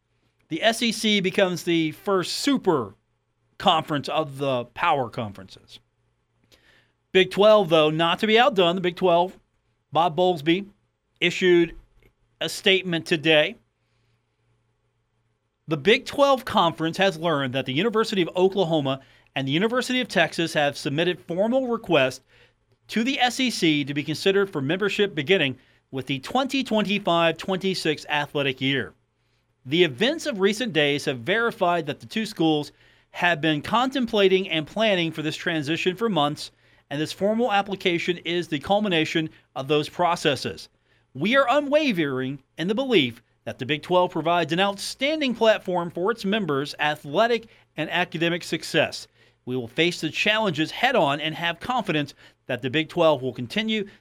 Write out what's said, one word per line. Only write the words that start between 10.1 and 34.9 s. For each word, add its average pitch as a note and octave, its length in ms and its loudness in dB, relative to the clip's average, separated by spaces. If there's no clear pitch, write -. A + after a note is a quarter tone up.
Bowlesby, F3+ 520 2
issued E3+ 560 4
a D#3 80 -4
statement F3+ 580 0
today. D#3+ 500 2
"The D#3 100 -2
Big G#3 280 2
twelve C#4 400 2
Conference E3 520 0
has F#3 200 2
learned C#3+ 360 -2
that C3 120 -2
the C3 80 -4
University G#3+ 480 0
of D#3+ 140 0
Oklahoma E3 680 2
and C3+ 120 -2
the C3+ 40 -2
University A#3+ 500 0
of B3 60 -6
Texas E3 460 0
have C#3+ 240 0
submitted D#3+ 420 -2
formal A3+ 480 -2
requests E3 540 0
to A3 160 -2
the C4+ 160 -2
S B3 200 0
E B3+ 120 0
C D3+ 320 2
to C#3 100 -6
be D3 100 -4
considered F#3+ 460 0
for D3+ 120 -6
membership G3 520 -2
beginning D3 440 0
with C3 160 -8
the C3+ 120 -4
twenty C4 440 -2
twenty-five F#3 760 0
twenty-six F#3 720 -4
athletic C#3+ 520 -2
year. C3 320 -2
The D#3 180 2
events F#3+ 420 0
of B3+ 140 -6
recent G#3 320 0
days D3 340 0
have C3+ 140 -4
verified F3 680 -2
that C3+ 120 -8
the B2 60 -18
two A3 200 -6
schools D#3+ 460 0
have E3+ 300 0
been D#3 200 0
contemplating A3 880 0
and D#3+ 160 -4
planning F#3 460 0